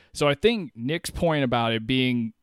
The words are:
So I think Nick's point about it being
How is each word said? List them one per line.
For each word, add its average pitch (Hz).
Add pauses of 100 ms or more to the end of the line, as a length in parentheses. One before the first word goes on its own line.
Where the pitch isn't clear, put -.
(140)
So 147
I 143
think 208
Nick's 131
point 156
about 120
it 113
being 123 (100)